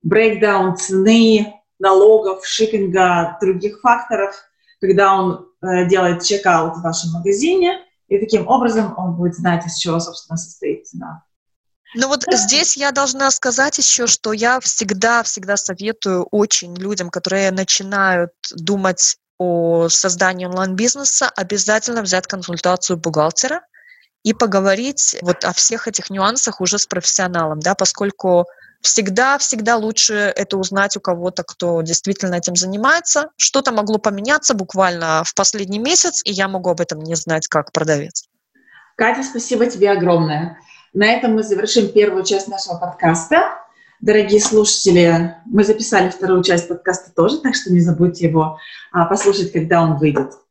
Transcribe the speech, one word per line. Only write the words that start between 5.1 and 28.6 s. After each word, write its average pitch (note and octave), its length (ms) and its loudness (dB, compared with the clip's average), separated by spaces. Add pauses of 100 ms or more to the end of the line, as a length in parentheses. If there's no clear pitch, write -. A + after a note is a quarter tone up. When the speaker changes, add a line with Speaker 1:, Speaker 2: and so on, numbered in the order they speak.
Speaker 1:
он, F#3 320 -2 (160)
э, F3+ 260 0
делает F3 340 2
чекаут E3+ 540 0
в F3 60 -10
вашем E3+ 300 -4
магазине – E4 640 0 (300)
и G3 100 0
таким G#3+ 300 0
образом A3+ 480 0
он F3+ 180 -4
будет E3+ 220 -2
знать, E3+ 300 0
из E3 100 -8
чего, E3+ 240 -2
собственно, - 360 -10
состоит - 520 -8
цена. D#3+ 340 -16 (720)
Speaker 2:
Ну B3+ 140 0
вот C#4 180 -2
Speaker 1:
Да. F4 100 2
Speaker 2:
здесь C#4 400 0
я C#4 160 -2
должна C4+ 380 0
сказать C4+ 480 0
ещё, B3 280 0
что A3 260 -2
я A#3 280 0
всегда, A3+ 600 0
всегда G3 340 -4
советую G3 720 -4
очень G3+ 460 0
людям, F#3 340 -6
которые F#3+ 400 -2
начинают F#3+ 800 -2 (220)
думать F#3+ 640 0 (220)
о E3+ 500 2
создании F#3 580 -2
онлайн-бизнеса, F#3+ 880 -2
обязательно G#3+ 680 -2
взять F#3 240 -2
консультацию F3+ 720 -4
бухгалтера E3 640 -2 (600)
и G#3+ 120 0
поговорить G3 880 0
вот F3 220 -2
о F3 80 -2
всех - 360 -2
этих F#3 220 -8
нюансах G3+ 500 -2
уже F#3+ 180 -2
с - 80 -4
профессионалом, F3 720 -2
да, F3+ 140 0
поскольку F#3+ 680 0 (360)